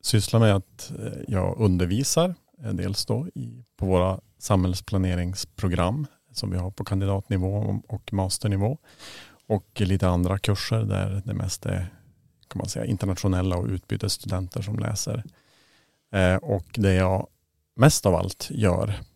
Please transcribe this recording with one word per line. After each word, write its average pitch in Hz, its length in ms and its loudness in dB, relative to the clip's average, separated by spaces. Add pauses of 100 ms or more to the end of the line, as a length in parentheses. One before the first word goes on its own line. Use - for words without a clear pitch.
sysslar - 380 2
med 113 100 8
är 101 40 6
att, - 460 -4
eh, - 280 -8
jag 95 320 0
undervisar, 110 760 2 (280)
eh, 104 100 -4
dels 95 320 -2
då 127 300 -2
i, 120 280 -10 (140)
på - 80 -2
våra 92 340 2 (180)
samhällsplaneringsprogram 92 1700 0 (240)
som 104 200 -6
vi 90 60 -2
har 90 140 -4
på 104 140 -10
kandidatnivå 98 720 0
och, 104 380 -4
och - 200 -10
masternivå. 98 640 0 (720)
Och 104 180 0 (100)
lite 95 320 2
andra 90 320 2
kurser 110 440 0
där 98 420 -2
det 98 80 -6
mest - 320 -6
är, 92 280 -4 (540)
kan - 120 -10
man - 100 -4
säga, 113 160 -6
internationella 92 720 0
och 90 100 -2
utbytesstudenter 92 960 -4
som 104 180 -6
läser. 110 440 -4 (920)
Eh, 92 220 6
och 95 380 -2
det 98 200 4
jag 95 340 2 (480)
mest 131 300 4
av 92 100 6
allt 95 360 -4
gör 95 480 0 (160)